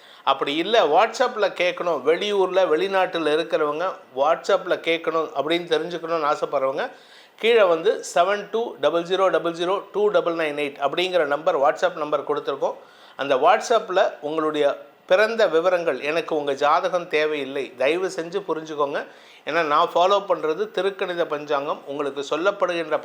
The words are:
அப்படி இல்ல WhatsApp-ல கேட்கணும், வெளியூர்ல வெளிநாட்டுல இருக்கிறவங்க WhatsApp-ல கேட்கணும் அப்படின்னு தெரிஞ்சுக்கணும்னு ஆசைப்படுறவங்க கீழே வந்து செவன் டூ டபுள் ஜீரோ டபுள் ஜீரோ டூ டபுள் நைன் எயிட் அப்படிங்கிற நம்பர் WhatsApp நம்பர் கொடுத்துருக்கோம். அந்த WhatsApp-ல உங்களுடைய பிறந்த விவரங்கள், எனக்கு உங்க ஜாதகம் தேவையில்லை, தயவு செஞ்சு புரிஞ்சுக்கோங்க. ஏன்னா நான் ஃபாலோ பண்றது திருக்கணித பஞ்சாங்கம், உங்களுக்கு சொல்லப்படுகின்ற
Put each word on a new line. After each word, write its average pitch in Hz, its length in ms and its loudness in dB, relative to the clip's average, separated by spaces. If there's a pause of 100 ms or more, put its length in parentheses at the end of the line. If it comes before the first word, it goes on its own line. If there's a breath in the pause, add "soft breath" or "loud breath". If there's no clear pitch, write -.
(320 loud breath)
அப்படி 143 200 0 (120)
இல்ல 214 140 2 (180)
WhatsApp-ல 208 500 2 (160)
கேட்கணும், 175 480 0
வெளியூர்ல 185 500 2 (140)
வெளிநாட்டுல 180 640 0
இருக்கிறவங்க 160 480 0 (380)
WhatsApp-ல 175 520 0 (140)
கேட்கணும் 165 480 -2
அப்படின்னு 160 380 -2
தெரிஞ்சுக்கணும்னு 160 580 -2
ஆசைப்படுறவங்க 147 520 -4 (560 loud breath)
கீழே 226 300 4
வந்து 165 200 0 (220)
செவன் 196 380 2
டூ 220 80 -2 (240)
டபுள் 165 260 2
ஜீரோ 190 160 2 (100)
டபுள் 165 240 -2
ஜீரோ 175 160 -2 (180)
டூ 196 80 -2 (140)
டபுள் 165 260 2
நைன் 147 220 -2
எயிட் 139 220 -6
அப்படிங்கிற 175 360 0 (120)
நம்பர் 160 300 0
WhatsApp 165 400 2
நம்பர் 147 260 -2
கொடுத்துருக்கோம். 147 460 -2 (460 loud breath)
அந்த 139 120 0 (120)
WhatsApp-ல 208 560 2 (260)
உங்களுடைய 156 380 0 (440)
பிறந்த 214 340 4 (120)
விவரங்கள், 170 420 2 (120)
எனக்கு 160 300 -2
உங்க 143 120 -2 (100)
ஜாதகம் 170 540 2
தேவையில்லை, 147 480 -2 (180)
தயவு 170 260 0 (100)
செஞ்சு 170 220 -6 (100)
புரிஞ்சுக்கோங்க. 156 500 -4 (480 loud breath)
ஏன்னா 156 140 0 (120)
நான் 165 200 2
ஃபாலோ 190 260 4 (100)
பண்றது 160 340 -2 (120)
திருக்கணித 185 480 -2 (100)
பஞ்சாங்கம், 147 480 -4 (100)
உங்களுக்கு 143 400 -4
சொல்லப்படுகின்ற 170 720 -2